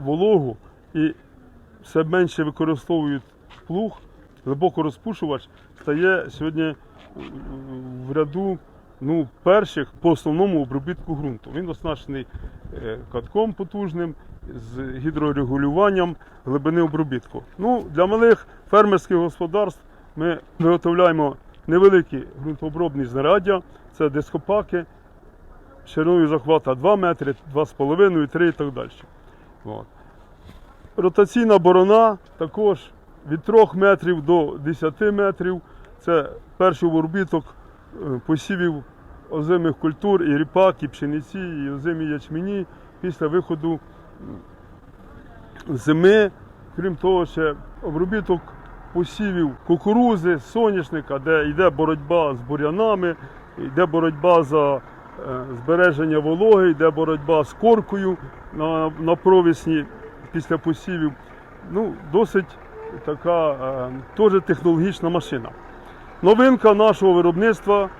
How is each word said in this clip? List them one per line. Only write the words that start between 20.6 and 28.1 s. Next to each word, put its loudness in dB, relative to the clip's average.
невеликі 4
ґрунтообробні -6
знаряддя, 0
це -2
дископаки, -4
шириною 2
захвата 0
два 2
метри, -2
два 0
з -10
половиною, 2